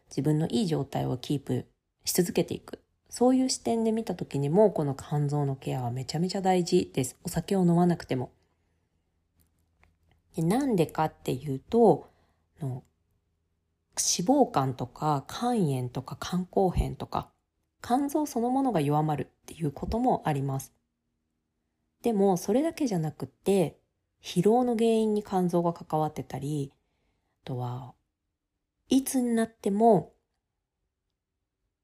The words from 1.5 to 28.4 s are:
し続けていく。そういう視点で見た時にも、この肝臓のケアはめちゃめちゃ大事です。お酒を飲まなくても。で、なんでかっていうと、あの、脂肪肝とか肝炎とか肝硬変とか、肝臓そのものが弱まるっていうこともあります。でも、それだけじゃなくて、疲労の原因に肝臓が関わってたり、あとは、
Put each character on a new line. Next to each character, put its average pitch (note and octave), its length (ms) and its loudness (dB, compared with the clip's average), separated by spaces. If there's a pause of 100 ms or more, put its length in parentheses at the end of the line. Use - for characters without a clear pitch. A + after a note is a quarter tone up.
し - 80 -4
続 F3+ 200 2
け G#3 100 2
て - 100 -6
い - 60 -8
く。 - 220 -16 (300)
そ B3 180 4
う C4 60 4
い C4 80 4
う B3+ 60 0
視 - 120 -6
点 A3+ 220 -2
で A3+ 80 2
見 A3 140 -2
た G#3+ 100 -6
時 C#3+ 240 -6
に C#3+ 100 -2
も、 F#3+ 220 6
こ D#3 140 -2
の C#3 100 -2
肝 D3 320 -2
臓 C#3+ 180 0
の C3+ 120 -4
ケ C#3+ 180 -6
ア C3 60 -4
は B2 100 -4
め B2+ 140 -8
ち - 100 -10
ゃ D#3 40 -2
め F3+ 100 0
ち G3+ 80 -6
ゃ G3 40 -4
大 F#3 220 2
事 F3+ 300 0
で C3+ 100 0
す。 - 220 -8
お F3 40 -6
酒 F#3 280 -2
を F#3 80 4
飲 E3+ 100 4
ま F3 100 6
な F3 120 2
く - 80 -14
て C#3 100 -4
も。 B2+ 160 -6 (2000)
で、 E3+ 40 -2
な G#3+ 240 2
ん A#3 120 0
で D#3+ 100 2
か - 180 -2
っ D#3 80 -4
て - 200 -6
い C3+ 220 -6
う C3+ 40 -8
と、 G#3+ 500 4 (520)
あ D3 40 -8
の、 B2+ 180 -8 (1120)
脂 - 280 -2
肪 C4 240 4
肝 C3+ 260 -2
と B2+ 120 -8
か D3+ 400 -2
肝 B3 280 -4
炎 C3+ 340 0
と C3 120 -8
か - 200 -14
肝 F3+ 240 -4
硬 F#3+ 260 0
変 C3+ 240 -2
と C3+ 100 -12
か、 - 240 -8 (540)
肝 C#4 240 0
臓 D4+ 180 -2
そ B3+ 140 -6
の A#3 100 0
も C4+ 140 0
の C4 80 0
が F3+ 80 0
弱 D3 240 2
ま D#3 100 0
る C#3 100 -6
っ - 220 -18
て - 100 -20
い D#3+ 100 -10
う C#3+ 80 -2
こ - 140 -8
と F3+ 120 -2
も B3 240 2
あ D#3 80 0
り C#3+ 100 -2
ま C#3 200 -4
す。 - 120 -18 (1300)
で A#3 100 0
も、 G3 240 4
そ G3 160 -2
れ C4 80 4
だ D#4+ 100 0
け D4+ 160 -4
じ G#3 80 -2
ゃ E3+ 40 0
な D#3 120 -2
く - 160 -10
て、 - 500 0 (460)
疲 - 180 -2
労 A3+ 220 4
の B3 140 0
原 A3+ 80 2
因 A3 280 2
に G#3 80 0
肝 F#3 280 0
臓 F3 140 2
が E3+ 100 0
関 - 260 -4
わ D#3 80 0
っ D3+ 60 -6
て C3 100 -8
た - 160 -10
り、 C#3 320 -6 (720)
あ - 20 -20
と C3 120 -6
は、 B2 360 -8 (920)